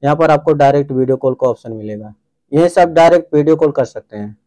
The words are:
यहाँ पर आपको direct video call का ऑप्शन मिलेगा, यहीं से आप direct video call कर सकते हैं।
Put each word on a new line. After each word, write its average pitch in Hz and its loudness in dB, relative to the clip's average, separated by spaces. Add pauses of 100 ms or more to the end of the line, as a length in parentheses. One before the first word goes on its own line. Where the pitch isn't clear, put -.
यहाँ 143 0
पर 160 2
आपको 151 0
direct 143 0
video 131 -2
call 127 -2
का 131 -4
ऑप्शन 117 -6
मिलेगा, 107 -14 (400)
यहीं 165 2
से 175 0
आप 175 4
direct 165 2
video 151 2
call 156 0
कर 139 -2
सकते - -16
हैं। 104 -14 (100)